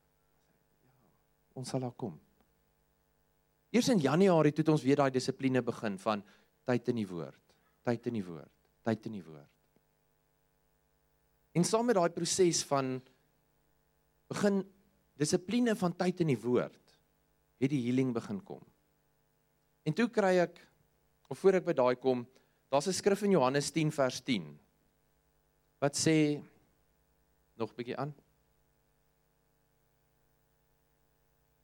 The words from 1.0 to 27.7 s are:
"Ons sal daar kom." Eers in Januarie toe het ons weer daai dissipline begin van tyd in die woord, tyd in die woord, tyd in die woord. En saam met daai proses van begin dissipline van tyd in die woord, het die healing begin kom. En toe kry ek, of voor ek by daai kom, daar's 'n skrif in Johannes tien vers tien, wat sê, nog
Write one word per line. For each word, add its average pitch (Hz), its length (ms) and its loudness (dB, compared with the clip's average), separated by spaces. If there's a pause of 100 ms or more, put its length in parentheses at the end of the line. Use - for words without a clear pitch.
"Ons 131 140 -12
sal 135 120 -4
daar 123 160 -8
kom." 87 220 -10 (1500)
Eers 240 180 2
in 240 100 4
Januarie 156 540 4
toe 156 120 -2
het - 40 0
ons 156 140 2
weer 135 140 2
daai 139 140 2
dissipline 131 520 -2
begin 117 360 -6
van 107 260 -4 (420)
tyd 123 220 -2
in 120 80 -2
die 107 100 -4
woord, 82 480 -12 (300)
tyd 120 220 -4
in 120 80 -6
die 104 100 -6
woord, 80 280 -16 (300)
tyd 113 240 -4
in 110 60 -12
die 95 120 -14
woord. 76 260 -20 (2000)
En 175 100 2
saam 220 220 0
met 240 120 2
daai 170 120 2
proses 170 540 0
van 131 360 -2 (1300)
begin 196 340 0 (560)
dissipline 208 560 0
van 175 200 -2
tyd 180 280 -2
in 156 80 2
die 113 80 -2
woord, 110 400 -2 (800)
het 135 120 0
die 135 120 -2
healing 127 320 0
begin 107 280 -8
kom. 69 180 -14 (1200)
En 156 120 -2
toe 233 160 2
kry 190 340 4
ek, 170 100 -12 (760)
of 135 120 -10
voor 185 180 6
ek 160 80 -8
by 165 80 0
daai 127 240 4
kom, 127 240 0 (480)
daar's 147 160 2
'n 185 80 -2
skrif 202 260 0
in 202 140 4
Johannes 139 340 2
tien 156 200 0
vers 131 300 -2
tien, 78 380 -6 (1200)
wat 139 160 -2
sê, 151 440 2 (1160)
nog 110 140 -6